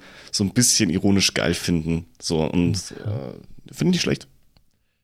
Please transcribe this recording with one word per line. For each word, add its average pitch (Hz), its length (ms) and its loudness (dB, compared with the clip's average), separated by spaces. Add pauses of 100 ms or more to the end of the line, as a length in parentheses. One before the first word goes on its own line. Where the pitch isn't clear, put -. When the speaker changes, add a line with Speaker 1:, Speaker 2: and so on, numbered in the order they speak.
(320)
Speaker 1:
so - 100 0
ein 95 120 2
bisschen 123 340 4
ironisch 95 460 2
geil 71 180 0
finden. 82 540 0 (120)
So, 80 240 -2
und, 87 520 0 (100)
Speaker 2:
Ja. 101 80 -4
Speaker 1:
äh, 67 200 -8 (380)
finde 165 200 0
ich 185 60 2
nicht 170 60 -2
schlecht. - 260 -4 (760)